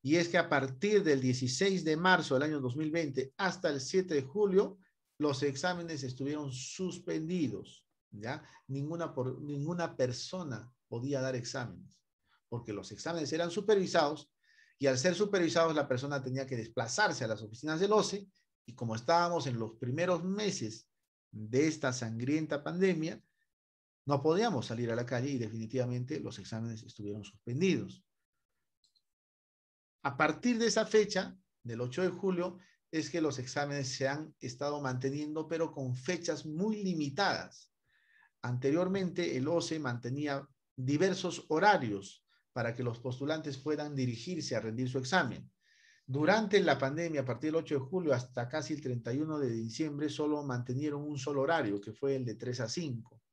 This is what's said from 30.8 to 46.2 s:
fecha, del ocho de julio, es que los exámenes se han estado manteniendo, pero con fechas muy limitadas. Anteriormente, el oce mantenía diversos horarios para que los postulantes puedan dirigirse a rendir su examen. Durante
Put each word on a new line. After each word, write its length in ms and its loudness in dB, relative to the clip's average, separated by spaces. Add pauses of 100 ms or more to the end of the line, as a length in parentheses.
fecha, 500 2 (240)
del 200 -6
ocho 200 -2
de 80 4
julio, 480 -2 (320)
es 220 -2
que 100 0
los 160 0
exámenes 520 -4
se 180 -2
han 320 -4
estado 420 -4
manteniendo, 680 -2
pero 240 -2
con 240 -4
fechas 480 -4
muy 400 -2
limitadas. 880 -2 (680)
Anteriormente, 960 0
el 100 0
oce 300 0
mantenía 720 -4 (260)
diversos 720 0
horarios 760 4 (280)
para 220 -2
que 80 -6
los 160 -4
postulantes 600 -4
puedan 360 -2
dirigirse 600 -2
a 40 2
rendir 300 -2
su 80 -2
examen. 520 0 (560)
Durante 540 4